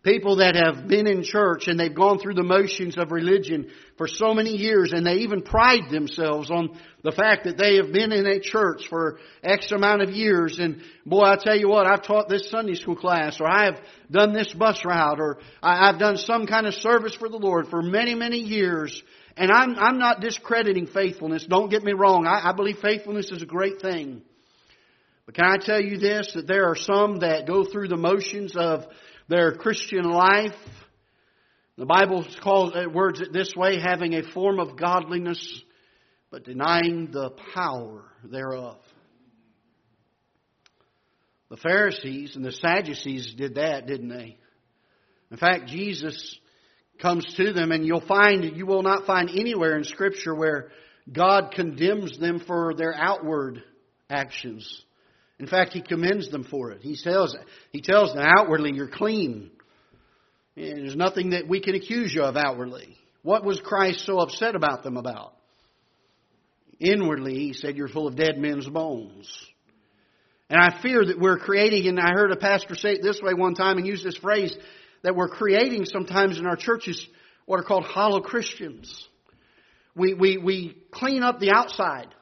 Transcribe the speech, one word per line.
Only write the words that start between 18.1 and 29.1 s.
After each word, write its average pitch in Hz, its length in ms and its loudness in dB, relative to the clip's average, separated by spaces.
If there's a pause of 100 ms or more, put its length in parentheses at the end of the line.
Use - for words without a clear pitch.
many 233 240 -4
years. 185 640 -2 (320)
And 185 160 2
I'm, 247 260 6
I'm 240 220 4
not 240 220 2
discrediting 208 680 -2
faithfulness. 165 580 -4
Don't 190 240 2
get 208 140 0
me 202 80 0
wrong. 196 340 6
I, 175 260 2
I - 20 -4
believe 202 260 -2
faithfulness 208 520 -4
is 170 100 -10
a 165 40 -8
great 190 360 -4
thing. 151 400 -6 (1040)
But - 100 -20
can 170 100 2
I 190 120 4
tell 214 240 0
you 202 160 -4
this, 202 380 -2
that 156 120 -8
there 185 220 2
are 165 80 -2
some 202 400 2
that 165 300 0
go 185 180 2
through 196 240 -8
the 175 80 -2
motions 190 580 -2
of 165 300 0 (440)